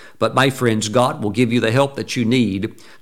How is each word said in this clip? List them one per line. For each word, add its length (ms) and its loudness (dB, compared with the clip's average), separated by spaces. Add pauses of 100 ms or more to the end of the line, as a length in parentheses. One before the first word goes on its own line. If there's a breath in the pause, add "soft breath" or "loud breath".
(180 loud breath)
But 160 0
my 160 4
friends, 380 0
God 340 0
will 100 -2
give 200 0
you 80 2
the 120 0
help 260 0
that 180 -8
you 80 -2
need 580 0 (200 loud breath)